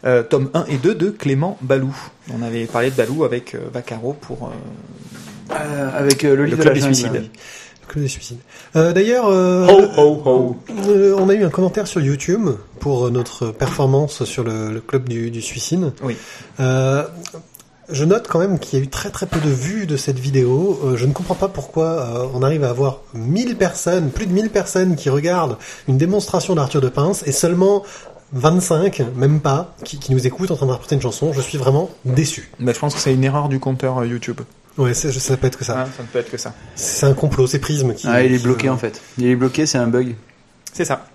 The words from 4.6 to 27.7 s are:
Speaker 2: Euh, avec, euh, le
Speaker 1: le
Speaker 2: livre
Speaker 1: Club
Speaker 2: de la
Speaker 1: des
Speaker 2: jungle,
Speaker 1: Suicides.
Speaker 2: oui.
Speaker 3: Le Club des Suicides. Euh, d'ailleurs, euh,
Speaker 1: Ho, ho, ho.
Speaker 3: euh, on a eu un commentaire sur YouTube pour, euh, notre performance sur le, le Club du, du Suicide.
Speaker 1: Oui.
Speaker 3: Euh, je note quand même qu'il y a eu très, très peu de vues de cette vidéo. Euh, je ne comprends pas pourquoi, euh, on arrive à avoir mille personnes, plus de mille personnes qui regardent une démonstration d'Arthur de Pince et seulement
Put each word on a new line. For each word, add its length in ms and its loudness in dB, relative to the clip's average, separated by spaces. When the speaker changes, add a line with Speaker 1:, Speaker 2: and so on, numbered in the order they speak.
Speaker 2:
Euh, 420 -4
avec, 300 0
euh, 60 6
le 60 8
Speaker 1:
le 100 2
Speaker 2:
livre 160 0
Speaker 1:
Club 20 4
Speaker 2:
de 40 8
la 60 6
Speaker 1:
des 60 2
Speaker 2:
jungle, 140 4
Speaker 1:
Suicides. 260 0
Speaker 2:
oui. 100 -12
Speaker 3:
Le 100 -20
Club 120 -4
des 40 -2
Suicides. 300 -12
Euh, 180 4
d'ailleurs, 340 2
euh, 400 4
Speaker 1:
Ho, 320 8
ho, 240 6
ho. 320 4
Speaker 3:
euh, 300 6
on 100 4
a 60 6
eu 100 2
un 60 2
commentaire 360 0
sur 140 -2
YouTube 480 0
pour, 260 0
euh, 40 0
notre 380 -2
performance 760 0
sur 180 -6
le, 300 -4
le 80 -6
Club 260 -4
du, 240 -4
du 120 -8
Suicide. 500 -4
Speaker 1:
Oui. 140 -4
Speaker 3:
Euh, 440 2
je 140 -2
note 220 2
quand 120 0
même 200 0
qu'il 200 -2
y 40 0
a 40 -2
eu 20 -8
très, 220 -8
très 160 -8
peu 120 -2
de 120 0
vues 360 -2
de 120 -2
cette 200 -2
vidéo. 640 2
Euh, 140 0
je 80 -2
ne 80 4
comprends 220 -2
pas 140 -2
pourquoi, 400 -2
euh, 440 -4
on 100 -2
arrive 220 2
à 60 2
avoir 300 -2
mille 440 -2
personnes, 540 0
plus 160 -4
de 60 0
mille 160 2
personnes 480 0
qui 140 -2
regardent 480 0
une 100 4
démonstration 560 0
d'Arthur 260 0
de 80 2
Pince 380 0
et 60 -2
seulement 500 2